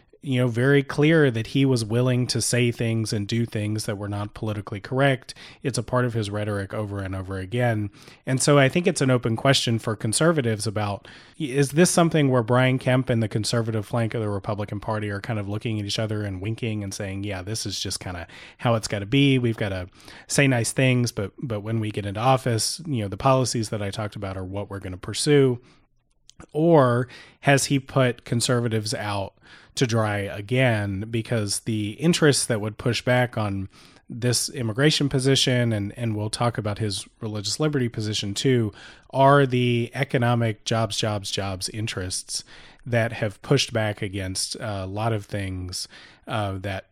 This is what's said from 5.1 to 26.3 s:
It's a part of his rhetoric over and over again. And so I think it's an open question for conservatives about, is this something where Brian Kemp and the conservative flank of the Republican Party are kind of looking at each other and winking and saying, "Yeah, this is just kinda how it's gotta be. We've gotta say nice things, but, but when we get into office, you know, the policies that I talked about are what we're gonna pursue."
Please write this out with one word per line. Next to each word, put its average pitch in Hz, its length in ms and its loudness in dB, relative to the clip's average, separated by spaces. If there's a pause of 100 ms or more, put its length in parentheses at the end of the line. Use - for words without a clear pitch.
It's 127 160 -2
a 113 40 -4
part 123 220 0
of 120 80 -2
his 110 160 -2
rhetoric 104 460 -4
over 101 240 -4
and 95 160 -6
over 95 240 -6
again. 107 500 0 (380)
And 131 120 0
so 143 200 6
I 135 100 6
think 175 160 0
it's 175 160 0
an 135 80 4
open 123 260 2
question 127 440 2
for 110 160 -2
conservatives 117 720 0
about, 101 400 -4 (320)
is 139 320 0
this 170 180 4
something 165 400 4
where 127 140 4
Brian 127 340 4
Kemp 127 320 0
and 113 140 2
the 107 40 0
conservative 110 560 -2
flank 113 300 -2
of 123 80 -4
the 107 80 -2
Republican 104 500 -6
Party 107 300 -4
are 101 120 -6
kind 110 180 -4
of 101 100 -6
looking 107 300 -4
at 101 80 -4
each 101 100 -4
other 107 240 -2
and 98 180 -6
winking 110 440 -4
and 98 100 -6
saying, 98 300 -8
"Yeah, 98 180 -6
this 107 240 -8
is 98 140 -6
just - 200 -6
kinda 87 280 -10 (320)
how 117 160 2
it's 110 120 -4
gotta 101 200 -4
be. 135 320 4
We've 117 180 0
gotta 95 320 -4 (380)
say 143 200 4
nice 120 240 2
things, 123 400 2
but, 98 280 -6
but 110 220 -6
when 110 180 -4
we 107 100 -2
get 104 160 -6
into 101 140 -6
office, 120 680 2
you 135 160 -2
know, 101 60 -4
the 98 100 -6
policies 127 520 2
that 107 120 -4
I 101 80 -4
talked 107 260 -6
about 95 220 -8
are 95 80 -8
what 98 240 -8
we're 98 120 -10
gonna 92 160 -10
pursue." 131 640 4 (920)